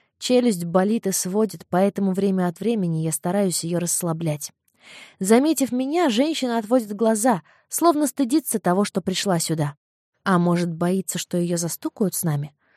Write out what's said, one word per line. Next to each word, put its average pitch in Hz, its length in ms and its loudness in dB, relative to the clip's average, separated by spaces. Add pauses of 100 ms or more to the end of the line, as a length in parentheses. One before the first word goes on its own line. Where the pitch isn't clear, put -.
(200)
Челюсть 240 460 2
болит 190 400 0
и 190 60 0
сводит, 190 580 -2
поэтому 196 440 0
время 190 340 0
от 175 120 -6
времени 185 400 -2
я 160 120 -2
стараюсь 185 520 -2
ее 170 160 -2
расслаблять. 165 720 -4 (680)
Заметив 247 520 4
меня, 277 380 2
женщина 247 480 0
отводит 220 360 0
глаза, 220 500 2 (260)
словно 302 380 2
стыдится 254 520 -2
того, 180 240 2
что 196 180 -2
пришла 185 380 -2
сюда. 156 360 -2 (480)
А 185 160 2
может, 175 340 2
боится, 175 460 -2
что - 180 -6
ее 175 200 -2
застукают 175 580 -4
с - 80 -6
нами? 147 300 -2 (240)